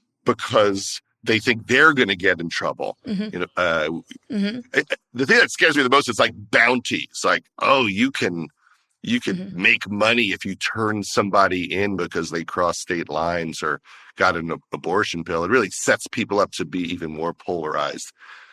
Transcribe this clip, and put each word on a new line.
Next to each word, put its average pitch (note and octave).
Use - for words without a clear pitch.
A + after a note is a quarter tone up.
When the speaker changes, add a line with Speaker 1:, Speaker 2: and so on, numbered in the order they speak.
Speaker 1:
because G#2
they A2
think A2
they're D3
gonna G#2+
get F#2
in E2+
trouble? -
Speaker 2:
Mm-hmm. G#3+
Speaker 1:
You F#2
know, F2
uh, E2
Speaker 2:
Mm-hmm. G#2
Speaker 1:
it, -
the C3
thing A3
that G3+
scares D#3+
me C#3+
the B2+
most C#3
is, A2+
like, A#2
bounties. A#2+
Like, F2+
"Oh, B2+
you G#2+
can, E2+
you B2
can -
Speaker 2:
Mm-hmm. F3+
Speaker 1:
make A2+
money A2
if F2
you F#2+
turn G#2+
somebody F#2+
in G2
because E2+
they E2
crossed F2
state E2+
lines E2
or D2+
got F#2
an E2
ab-, D2
abortion E2+
pill." E2+
It F#2
really A2
sets -
people A2+
up F#2
to F#2
be F2+
even E2+
more D#2+
polarized. D2+